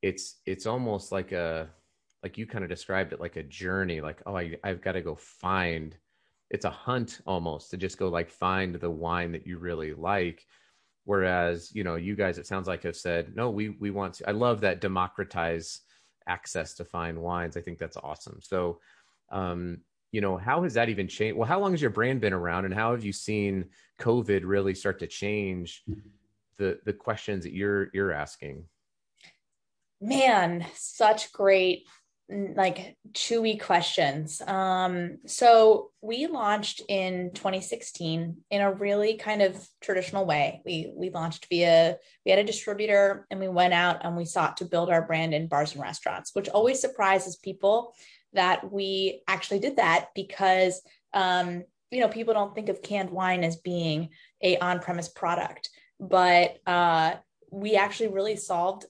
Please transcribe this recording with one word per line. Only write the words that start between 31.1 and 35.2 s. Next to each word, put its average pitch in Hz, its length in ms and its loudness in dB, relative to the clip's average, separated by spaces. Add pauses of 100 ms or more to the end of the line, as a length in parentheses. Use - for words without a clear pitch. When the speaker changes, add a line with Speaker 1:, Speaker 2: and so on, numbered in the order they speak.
Speaker 2:
great, 190 540 4 (440)
n-, 196 260 -6
like, 185 400 -2 (160)
chewy 220 480 0
questions. 156 840 0
Um, 185 840 -2